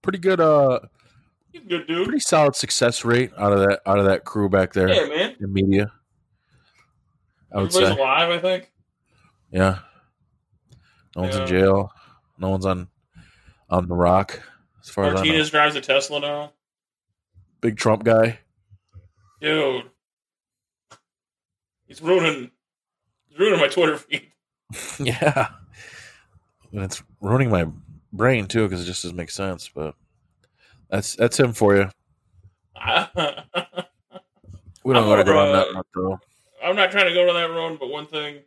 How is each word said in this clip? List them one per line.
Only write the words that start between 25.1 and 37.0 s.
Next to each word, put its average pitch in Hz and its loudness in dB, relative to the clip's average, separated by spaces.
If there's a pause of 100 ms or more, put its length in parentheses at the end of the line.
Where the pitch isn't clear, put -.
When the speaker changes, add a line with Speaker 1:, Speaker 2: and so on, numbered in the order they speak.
Speaker 1:
And 101 -6
it's - -10 (200)
ruining 120 0
my 87 2 (440)
brain, 107 0
too, 110 0
'cause 90 -6
it 87 -8
just 92 -10
doesn't 87 -10
make 85 -10
sense, 95 -10
but 76 -10 (960)
that's, - -6
that's - -2
him 123 2
for 101 4
you. 98 0 (840)
Speaker 2:
<laughs> - -4 (1700)
Speaker 1:
We 131 0
don't 117 6
Speaker 2:
I'm 107 2
Speaker 1:
gotta 101 6
go 98 4
Speaker 2:
more, 101 6
Speaker 1:
on 95 2
that 95 4
Speaker 2:
uh, - -10
Speaker 1:
much, 92 -10
though. 92 -4 (440)
Speaker 2:
I'm 180 -2
not 190 0
trying 196 0